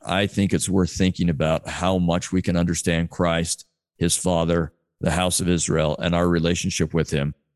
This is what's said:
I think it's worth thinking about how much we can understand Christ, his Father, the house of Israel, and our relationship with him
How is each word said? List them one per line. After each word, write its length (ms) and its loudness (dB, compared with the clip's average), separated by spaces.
I 220 0
think 260 0
it's 160 0
worth 220 2
thinking 400 0
about 360 0
how 320 0
much 340 0
we 100 0
can 140 -2
understand 540 0
Christ, 540 -2
his 200 0
Father, 560 0
the 120 0
house 280 0
of 80 -2
Israel, 500 0
and 160 0
our 140 2
relationship 640 0
with 180 0
him 240 -2